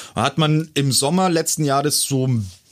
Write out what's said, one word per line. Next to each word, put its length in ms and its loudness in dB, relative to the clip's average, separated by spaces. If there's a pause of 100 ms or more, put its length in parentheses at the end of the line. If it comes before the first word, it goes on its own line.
(140)
Da 100 -2
hat 140 -2
man 360 0
im 180 0
Sommer 380 2
letzten 340 -2
Jahres 380 0
so 260 0
ein 220 -2 (220)